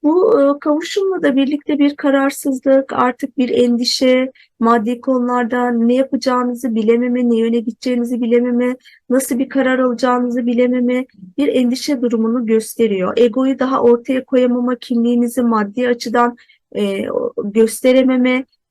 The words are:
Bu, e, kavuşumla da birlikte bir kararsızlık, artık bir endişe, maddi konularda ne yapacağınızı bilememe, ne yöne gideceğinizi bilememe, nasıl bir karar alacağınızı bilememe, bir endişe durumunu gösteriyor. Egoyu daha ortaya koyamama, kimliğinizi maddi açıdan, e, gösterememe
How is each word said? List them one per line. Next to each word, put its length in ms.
Bu, 380
e, 180
kavuşumla 640
da 140
birlikte 420
bir 180
kararsızlık, 960
artık 460
bir 100
endişe, 840
maddi 400
konularda 720
ne 240
yapacağınızı 800
bilememe, 560
ne 60
yöne 220
gideceğinizi 640
bilememe, 560
nasıl 280
bir 100
karar 300
alacağınızı 680
bilememe, 600
bir 100
endişe 540
durumunu 440
gösteriyor. 680
Egoyu 420
daha 240
ortaya 420
koyamama, 520
kimliğinizi 680
maddi 460
açıdan, 480
e, 280
gösterememe 1000